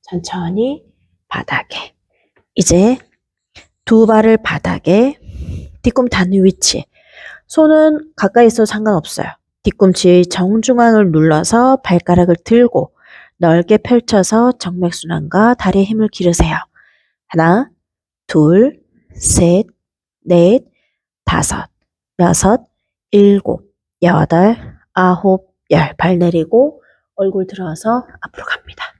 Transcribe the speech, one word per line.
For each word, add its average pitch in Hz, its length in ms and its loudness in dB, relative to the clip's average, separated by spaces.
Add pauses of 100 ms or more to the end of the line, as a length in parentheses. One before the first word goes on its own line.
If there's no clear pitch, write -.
천천히 185 840 -8 (420)
바닥에. - 680 -10 (600)
이제 202 420 2 (880)
두 220 200 4
발을 220 320 2
바닥에, 208 800 -2 (640)
뒤꿈 247 260 -2
닿는 190 360 0
위치. - 420 -2 (640)
손은 311 680 2
가까이 - 320 2
있어도 226 180 2
상관없어요. 214 640 -4 (360)
뒤꿈치 180 640 2
정중앙을 214 840 0
눌러서 170 720 2
발가락을 175 600 2
들고 240 520 0 (420)
넓게 170 400 2
펼쳐서 226 760 0
정맥순환과 175 1000 -2
다리에 196 280 -2
힘을 220 240 -2
기르세요. 170 480 -2 (720)
하나, 170 420 0 (580)
둘, 175 540 2 (340)
셋, 180 500 0 (560)
넷, 175 420 2 (600)
다섯, - 440 -6 (520)
여섯, 190 460 0 (460)
일곱, 202 600 0 (300)
여덟, 175 540 2 (380)
아홉, 185 600 -2 (180)
열. 156 260 0
발 175 200 -2
내리고 175 640 0 (340)
얼굴 190 320 -4
들어서 190 600 -6 (140)
앞으로 - 240 -18
갑니다. - 400 -12 (140)